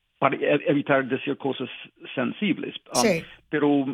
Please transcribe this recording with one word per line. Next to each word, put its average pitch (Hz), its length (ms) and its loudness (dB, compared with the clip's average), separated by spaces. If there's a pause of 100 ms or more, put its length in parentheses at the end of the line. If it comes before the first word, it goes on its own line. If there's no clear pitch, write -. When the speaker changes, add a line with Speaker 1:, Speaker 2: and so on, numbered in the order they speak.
(180)
Speaker 1:
para 139 180 2
e-, 147 300 2
evitar 139 420 2
decir 131 300 -4
cosas 131 320 -4 (460)
sensibles. 131 580 -2 (220)
Um, 247 60 4
Speaker 2:
Sí. 190 220 2 (260)
Speaker 1:
pero, 143 440 2